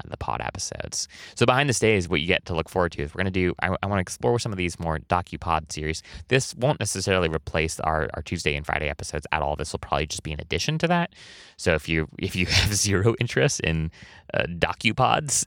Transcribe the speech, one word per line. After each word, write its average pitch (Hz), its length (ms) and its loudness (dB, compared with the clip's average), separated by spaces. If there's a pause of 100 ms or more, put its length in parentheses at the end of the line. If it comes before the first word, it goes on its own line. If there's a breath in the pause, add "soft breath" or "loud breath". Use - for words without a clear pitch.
the - 120 -10
pod - 240 -4
episodes. - 680 -6 (280 loud breath)
So 123 100 4
Behind 131 240 4
the 123 40 4
Stays, 107 360 4
what 82 100 2
you 76 60 0
get 87 200 2
to 92 100 -4
look 80 120 0
forward 87 260 2
to - 100 -4
is 73 100 -8
we're - 60 -6
gonna 95 100 0
do, 92 320 2
I, 92 220 2
I - 20 0
wanna 98 160 2
explore 120 380 0
some 113 120 -4
of 98 60 -6
these 87 220 -2
more 80 180 0
docu-pod 78 760 -2
series. 78 300 -4 (260 loud breath)
This - 280 0
won't 135 240 2
necessarily 95 500 2
replace 80 500 -2
our, 78 360 0
our - 80 -8
Tuesday 78 320 -2
and 73 100 -4
Friday - 240 0
episodes - 420 -6
at 78 120 0
all. 73 120 -2
This - 160 -6
will - 80 -6
probably 73 280 0
just - 160 -8
be 80 80 -6
an 76 80 -6
addition 151 400 -2
to 165 80 0
that. 170 260 0 (440 loud breath)
So 85 180 2
if 78 120 -2
you, 80 200 2 (100)
if - 180 -4
you 92 100 0
<laughs> - 20 -2
have 92 260 2
zero 101 460 4
interest - 400 2
in, 80 320 0 (420 loud breath)
uh, - 140 2
docu-pods, 127 1000 2